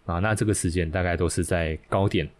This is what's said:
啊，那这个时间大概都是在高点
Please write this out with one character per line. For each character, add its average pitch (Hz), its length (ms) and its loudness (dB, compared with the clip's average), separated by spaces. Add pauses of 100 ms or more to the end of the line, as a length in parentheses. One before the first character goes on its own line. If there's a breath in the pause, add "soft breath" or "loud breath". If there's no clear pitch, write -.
啊， 85 140 -2
那 107 140 2
这 107 120 0
个 107 80 2
时 92 180 0
间 85 180 0
大 90 140 0
概 87 140 0
都 85 100 2
是 87 160 -2
在 80 340 0 (120)
高 98 180 2
点 90 180 0 (140)